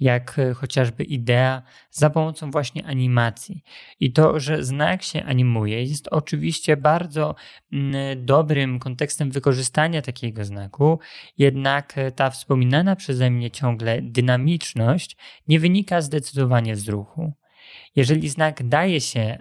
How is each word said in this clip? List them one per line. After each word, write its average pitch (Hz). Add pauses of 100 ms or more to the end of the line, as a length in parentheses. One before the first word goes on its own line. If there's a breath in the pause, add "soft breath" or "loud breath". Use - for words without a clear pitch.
jak, 123
e, 127
chociażby 123
idea 127 (280 soft breath)
za 147
pomocą 156
właśnie 143
animacji. 127 (360 loud breath)
I 131
to, 156
że 147
znak 151
się -
animuje, 120
jest 143
oczywiście 156
bardzo, 151 (380 loud breath)
mm, 139
dobrym 139
kontekstem 131
wykorzystania 139
takiego 113
znaku, 101 (400 loud breath)
jednak, 139
e, 131
ta 135
wspominana 139
przeze 127
mnie 120
ciągle 113
dynamiczność 127 (320 loud breath)
nie 156
wynika 180
zdecydowanie 127
z 101
ruchu. 107 (640 loud breath)
Jeżeli 151
znak 147
daje 160
się 113